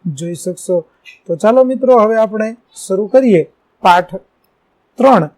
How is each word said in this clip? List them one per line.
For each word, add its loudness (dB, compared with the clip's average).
જોઈ -12
શકશો. -6
તો -8
ચાલો 4
મિત્રો, 0
હવે 0
આપણે -4
શરૂ -4
કરીએ 4
પાઠ 2
ત્રણ 4